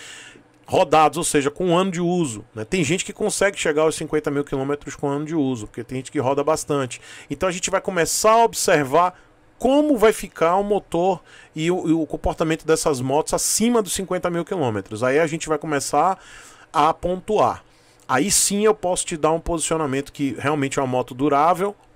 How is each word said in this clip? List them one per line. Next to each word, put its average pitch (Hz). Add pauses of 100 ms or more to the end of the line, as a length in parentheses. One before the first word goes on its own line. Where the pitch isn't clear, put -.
(680)
rodados, 151
ou 165
seja, 143
com 180
um 170
ano 185
de 170
uso, 170 (100)
né? 107
Tem 175
gente 165
que 202
consegue 196
chegar 156
aos 156
cinquenta 151
mil 143
quilômetros 143
com -
um 143
ano 147
de 156
uso, 131
porque -
tem 127
gente 127
que 151
roda 139
bastante. 143 (300)
Então 165
a 185
gente 180
vai 190
começar 185
a 233
observar 165 (400)
como 285
vai 214
ficar 170
o 202
motor 190 (340)
e 160
o, 180
e 156
o 160
comportamento 160
dessas 156
motos 135
acima 226
dos 185
cinquenta 185
mil 170
quilômetros. 110
Aí 131
a 165
gente 156
vai 156
começar 151 (520)
a 160
pontuar. 180 (420)
Aí 139
sim 202
eu 214
posso 180
te 175
dar 151
um 165
posicionamento 156
que 139
realmente 139
é 143
uma 131
moto 127
durável 156 (220)